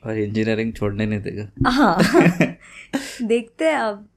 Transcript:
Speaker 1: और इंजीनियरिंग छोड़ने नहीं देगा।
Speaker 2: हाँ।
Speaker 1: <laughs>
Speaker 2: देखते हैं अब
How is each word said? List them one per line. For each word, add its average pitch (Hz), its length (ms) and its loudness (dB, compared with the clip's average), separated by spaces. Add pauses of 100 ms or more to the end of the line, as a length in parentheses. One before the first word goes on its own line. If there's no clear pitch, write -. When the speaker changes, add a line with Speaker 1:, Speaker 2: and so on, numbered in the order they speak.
Speaker 1:
और 110 120 -4
इंजीनियरिंग 110 540 0
छोड़ने 104 340 -4
नहीं 107 140 -2
देगा। 101 500 -2
Speaker 2:
हाँ। 220 320 4 (100)
Speaker 1:
<laughs> - 1080 0
Speaker 2:
देखते 233 420 -2
हैं 311 100 2
अब 214 420 -6